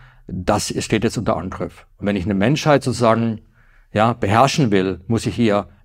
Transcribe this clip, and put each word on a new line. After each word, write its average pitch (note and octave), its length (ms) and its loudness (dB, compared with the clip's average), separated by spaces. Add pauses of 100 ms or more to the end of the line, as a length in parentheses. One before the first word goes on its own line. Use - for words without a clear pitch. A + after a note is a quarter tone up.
(260)
das G2+ 480 -4 (120)
steht G#2+ 180 0
jetzt A2+ 140 -2
unter A2 180 -2
Angriff. F2 500 -10 (120)
Und F#2+ 100 -6
wenn G2+ 80 0
ich F#2 80 -2
eine G2+ 100 -2
Menschheit C3+ 480 2
sozusagen, A2+ 600 0 (500)
ja, A2+ 220 2
beherrschen A2+ 580 2
will, F#2 360 0
muss A2+ 180 -2
ich G2 120 -4
ihr G#2 300 0 (180)